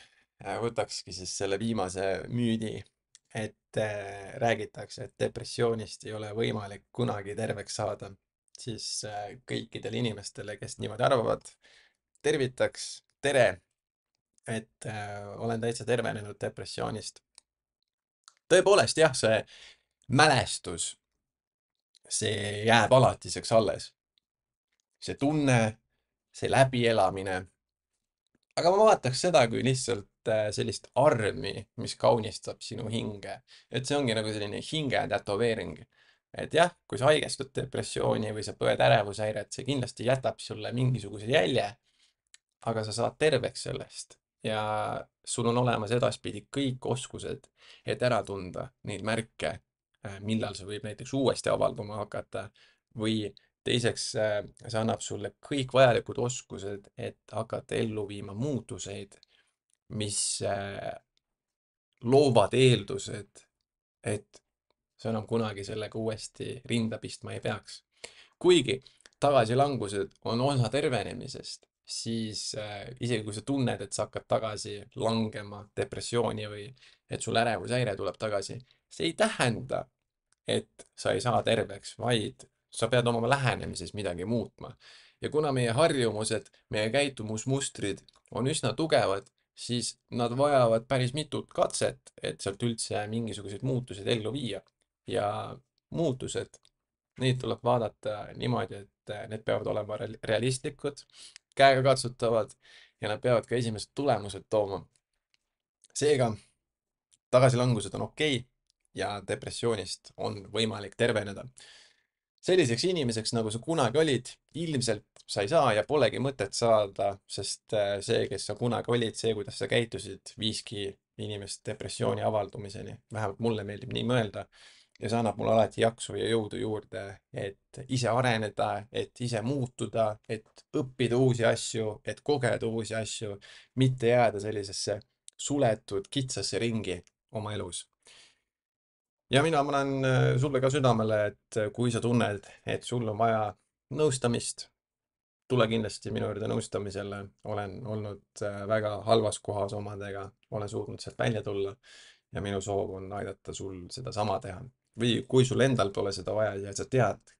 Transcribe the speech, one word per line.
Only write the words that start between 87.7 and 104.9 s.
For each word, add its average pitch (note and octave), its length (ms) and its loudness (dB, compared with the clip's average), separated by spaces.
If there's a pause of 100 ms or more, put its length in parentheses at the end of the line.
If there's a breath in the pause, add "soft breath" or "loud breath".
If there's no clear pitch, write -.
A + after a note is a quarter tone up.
on B2 180 0
üsna D3 240 -2
tugevad, A#2+ 560 2 (260)
siis - 380 -4 (160)
nad A#2 280 0
vajavad B2+ 520 6
päris B2+ 240 2
mitut D3+ 400 -6
katset, - 680 -2
et - 200 -6
sealt G2 240 -4
üldse A2 420 -2
mingisuguseid G#2 560 -6
muutuseid B2 520 -4
ellu G#2+ 180 -2
viia. A2+ 280 -4 (460)
Ja G#2 200 0 (680)
muutused, D3 640 -4 (640)
neid B2+ 200 2
tuleb A2 220 -4
vaadata A2 540 0 (220)
niimoodi, A2 420 -4
et, - 320 -16
äh, G#2 160 -10
need A2 160 -10
peavad G#2+ 240 0
olema G#2+ 300 -4
real-, A2 240 -8
realistlikud, C3 800 -2 (500 loud breath)
käegakatsutavad B2+ 1000 4 (460 loud breath)
ja G#2 100 -2
nad G#2+ 100 -6
peavad A#2+ 240 4
ka B2 100 -2
esimesed A2+ 400 -2
tulemused G2+ 540 -2
tooma. G2 320 2 (1120)